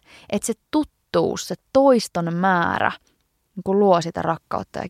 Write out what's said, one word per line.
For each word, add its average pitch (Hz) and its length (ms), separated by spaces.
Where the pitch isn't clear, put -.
Et 208 120
se 233 100
tuttuus, - 800
se 180 60
toiston 220 640
määrä, 180 580
niin 180 80
kuin, 190 140
luo 190 220
sitä 165 220
rakkautta - 560
ja - 120